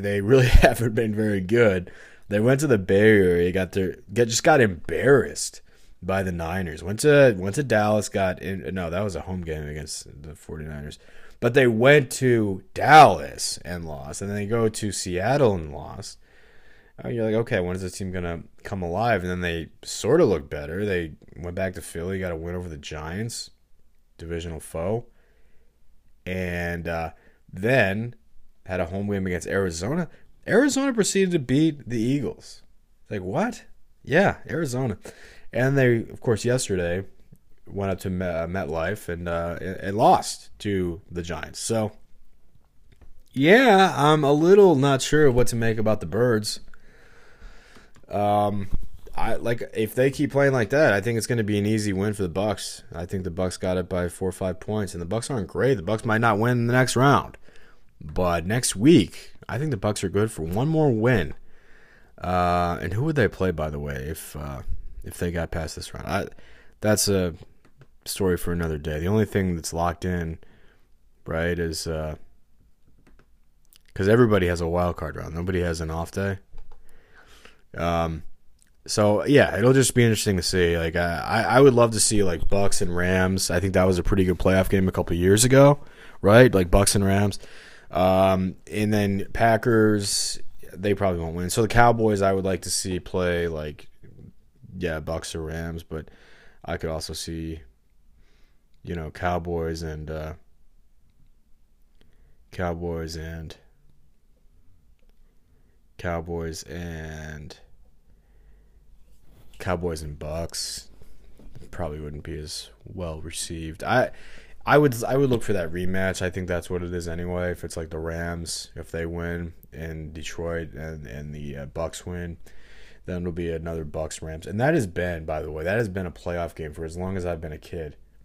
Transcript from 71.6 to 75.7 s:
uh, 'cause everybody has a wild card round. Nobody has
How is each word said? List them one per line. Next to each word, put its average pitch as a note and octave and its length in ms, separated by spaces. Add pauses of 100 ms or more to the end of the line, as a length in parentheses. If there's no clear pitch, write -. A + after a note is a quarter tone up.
uh, D#2 280 (1800)
'cause F#2+ 140
everybody G#2+ 400
has F2 140
a E2+ 60
wild F2 300
card D#2 180
round. E2 200
Nobody F2+ 260
has E2+ 200